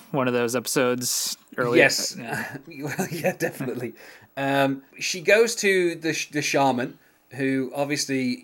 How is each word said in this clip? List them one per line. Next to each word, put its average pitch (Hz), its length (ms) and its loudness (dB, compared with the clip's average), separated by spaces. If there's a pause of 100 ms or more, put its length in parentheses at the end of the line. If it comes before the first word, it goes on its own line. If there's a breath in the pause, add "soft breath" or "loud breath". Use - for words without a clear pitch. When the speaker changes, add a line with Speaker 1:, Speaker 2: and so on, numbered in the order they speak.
(120)
Speaker 1:
one 127 180 0
of 123 40 2
those 120 220 0
episodes 123 800 -2 (220)
earlier. 123 260 4
Speaker 2:
Yes. - 340 0
Speaker 1:
Yeah. 117 440 -8
Speaker 2:
<laughs> - 60 -20 (160)
Well, 151 280 -4
yeah, 175 220 -2
definitely. 123 600 -6 (440 loud breath)
Um, 139 460 0 (140)
she - 220 -4
goes 214 380 6
to 180 380 2
the 156 180 -2
sh-, - 180 -6
the 151 100 -2
shaman, 139 560 2 (340 soft breath)
who 135 440 -2
obviously, 135 680 -2